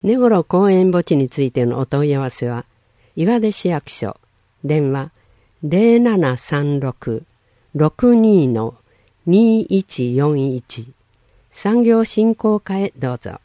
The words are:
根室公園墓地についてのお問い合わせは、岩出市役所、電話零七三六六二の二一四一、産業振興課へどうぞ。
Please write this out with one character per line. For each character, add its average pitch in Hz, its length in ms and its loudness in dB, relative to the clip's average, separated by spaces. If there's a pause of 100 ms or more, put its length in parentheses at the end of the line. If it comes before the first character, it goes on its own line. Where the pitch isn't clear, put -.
根 220 120 0
室 226 260 2
公 202 260 2
園 185 220 4
墓 175 120 0
地 - 120 0
に 135 140 0
つ - 120 -6
い 131 100 -2
て 123 140 -2
の 120 140 -2
お 131 80 -4
問 143 200 -2
い 143 60 0
合 139 60 -2
わ 131 100 -6
せ - 180 -8
は、 120 180 -8 (500)
岩 220 240 0
出 214 120 -2
市 - 180 -6
役 156 200 -6
所、 - 280 -10 (460)
電 147 280 0
話 139 180 -6 (540)
零 208 340 2
七 190 400 2
三 143 420 -4
六 127 460 -8 (480)
六 156 400 2
二 214 340 4
の 113 280 -4 (500)
二 220 360 4
一 127 540 -4
四 143 220 0 (180)
一、 120 380 -14 (560)
産 226 320 -2
業 226 240 2
振 220 300 0
興 214 240 -2
課 190 180 -8
へ 196 180 -4
ど 127 180 -6
う 120 40 -10
ぞ。 - 280 -14